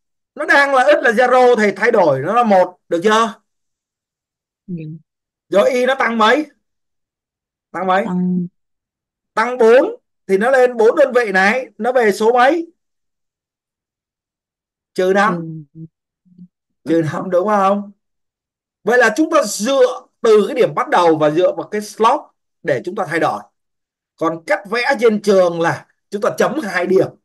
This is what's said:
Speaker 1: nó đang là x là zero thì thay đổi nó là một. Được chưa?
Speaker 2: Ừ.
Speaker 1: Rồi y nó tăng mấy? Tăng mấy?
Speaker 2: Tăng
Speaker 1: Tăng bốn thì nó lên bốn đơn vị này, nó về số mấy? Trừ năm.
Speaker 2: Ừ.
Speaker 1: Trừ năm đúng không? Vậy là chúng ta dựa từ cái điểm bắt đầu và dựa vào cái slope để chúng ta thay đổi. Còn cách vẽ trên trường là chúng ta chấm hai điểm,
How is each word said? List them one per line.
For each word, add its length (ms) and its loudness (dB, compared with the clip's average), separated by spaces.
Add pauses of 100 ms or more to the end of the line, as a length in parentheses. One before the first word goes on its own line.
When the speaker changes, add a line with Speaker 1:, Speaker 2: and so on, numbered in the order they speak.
(340)
Speaker 1:
nó 120 -8
đang 280 2
là 100 2
x 200 2
là 80 4
zero 440 4
thì 200 0
thay 140 0
đổi 300 2
nó 140 -4
là 100 2
một. 340 2 (100)
Được 160 -2
chưa? 380 0 (1200)
Speaker 2:
Ừ. 80 -10 (760)
Speaker 1:
Rồi 220 2
y 160 -2
nó 120 0
tăng 200 -4
mấy? 280 0 (1200)
Tăng 160 -8
mấy? 180 0
Speaker 2:
Tăng 420 -2 (880)
Speaker 1:
Tăng 240 -4
bốn 380 4 (300)
thì 120 0
nó 120 0
lên 260 2
bốn 200 2
đơn 180 2
vị 180 0
này, 340 0 (120)
nó 140 -4
về 200 2
số 200 0
mấy? 400 0 (2250)
Trừ 200 0
năm. 500 -2 (100)
Speaker 2:
Ừ. 60 -20 (1040)
Speaker 1:
Trừ 180 0 (100)
năm 180 -8
đúng 180 0
không? 440 0 (920)
Vậy 140 0
là 180 2
chúng 140 -2
ta 120 2
dựa 640 -2 (140)
từ 260 4
cái 80 -6
điểm 200 0
bắt 140 -4
đầu 280 2
và 140 0
dựa 260 0
vào 120 -10
cái 120 -8
slope 440 -2 (380)
để 220 -2
chúng 100 -10
ta 140 -6
thay 120 -4
đổi. 220 -2 (720)
Còn 300 -6
cách 140 -2 (100)
vẽ 300 -2
trên 220 0
trường 380 2
là 260 -4 (240)
chúng 120 -8
ta 160 -2
chấm 240 -2
hai 240 -4
điểm, 220 0 (160)